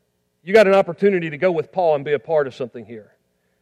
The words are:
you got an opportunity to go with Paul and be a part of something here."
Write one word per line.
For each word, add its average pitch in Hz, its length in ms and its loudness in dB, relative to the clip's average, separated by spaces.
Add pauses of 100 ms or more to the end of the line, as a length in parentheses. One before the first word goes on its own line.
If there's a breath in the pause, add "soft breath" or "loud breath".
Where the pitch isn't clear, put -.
(440)
you 180 100 -4
got 214 140 6
an 196 60 2
opportunity 185 560 0
to 147 80 -12
go 175 160 0
with 156 180 -6
Paul 170 240 0
and 143 80 -4
be 147 100 -6
a 135 60 0
part 151 280 -2
of 120 80 -14
something 120 300 -12
here." 107 300 -20 (460)